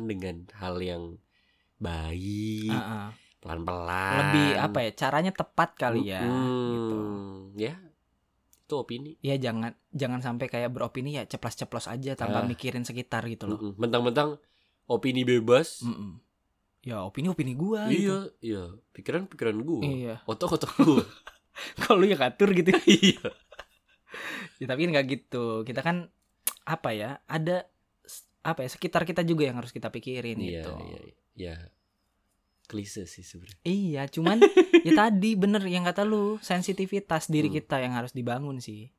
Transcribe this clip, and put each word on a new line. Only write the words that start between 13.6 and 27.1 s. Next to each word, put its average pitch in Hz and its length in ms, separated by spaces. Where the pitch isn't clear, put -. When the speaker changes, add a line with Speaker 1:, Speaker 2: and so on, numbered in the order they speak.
Speaker 1:
Mm-mm. 104 160
Mentang-mentang 120 600
opini 127 380
bebas. 123 580
Speaker 2:
Mm-mm. 104 380
Ya, 113 200
opini, 113 260
opini 151 260
gua 208 340
Speaker 1:
Iya, - 20
Speaker 2:
gitu. 196 260
Speaker 1:
iya. 104 200
Pikiran, 151 340
pikiran 117 320
gua. 156 240
Speaker 2:
Iya. 127 420
Speaker 1:
Otak, 170 300
otak - 240
gua. 135 260
Speaker 2:
<laughs> - 760
Kalau - 180
lu 185 80
yang 190 140
ngatur 139 340
gitu. 175 180
Speaker 1:
<laughs> - 20
Iya. - 460
Speaker 2:
Ya, 135 80
tapi 131 200
nggak 147 200
gitu. 120 560
Kita 120 180
kan, 170 280
apa 160 280
ya, 107 340